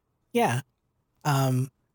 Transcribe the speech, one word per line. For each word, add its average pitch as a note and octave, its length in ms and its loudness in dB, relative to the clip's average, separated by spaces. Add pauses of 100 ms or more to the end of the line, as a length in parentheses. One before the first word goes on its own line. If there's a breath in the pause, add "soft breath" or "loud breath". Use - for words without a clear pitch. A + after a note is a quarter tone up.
(340)
Yeah. D#3+ 280 0 (640)
Um, C3 440 0 (240)